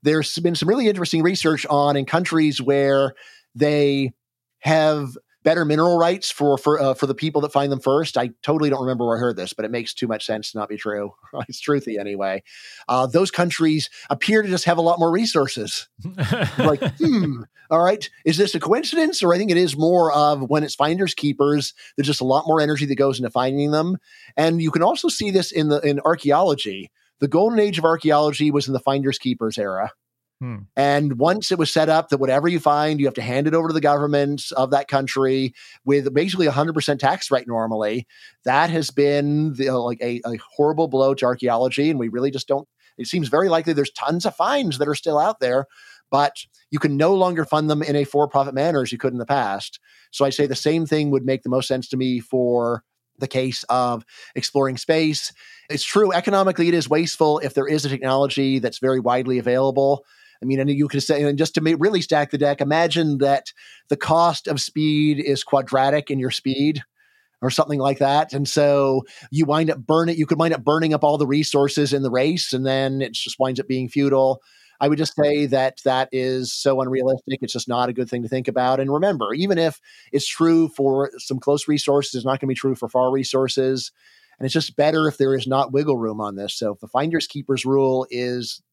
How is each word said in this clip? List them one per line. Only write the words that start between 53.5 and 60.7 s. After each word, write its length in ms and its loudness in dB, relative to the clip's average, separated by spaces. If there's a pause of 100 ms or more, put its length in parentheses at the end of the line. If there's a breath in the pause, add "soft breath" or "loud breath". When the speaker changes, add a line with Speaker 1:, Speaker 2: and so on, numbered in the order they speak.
Speaker 1:
of 340 0 (300 loud breath)
exploring 440 -2
space. 540 0 (380 loud breath)
It's 140 -4
true, 280 2
economically 560 2
it 60 4
is 160 0
wasteful 500 2
if 140 -4
there 140 0
is 180 -2
a 40 -2
technology 680 0
that's 220 -4
very 200 2
widely 380 0
available. 640 2 (380 soft breath)
I 60 -6
mean, 120 0
and 120 0